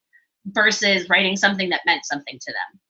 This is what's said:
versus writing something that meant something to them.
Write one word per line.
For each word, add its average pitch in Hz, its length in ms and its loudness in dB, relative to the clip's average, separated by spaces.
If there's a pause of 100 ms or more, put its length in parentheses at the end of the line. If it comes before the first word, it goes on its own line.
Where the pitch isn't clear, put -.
(480)
versus 202 600 0
writing 190 280 2
something 190 320 2
that 156 160 -2
meant 165 200 0
something 139 340 -8
to - 140 -12
them. 95 260 -12 (100)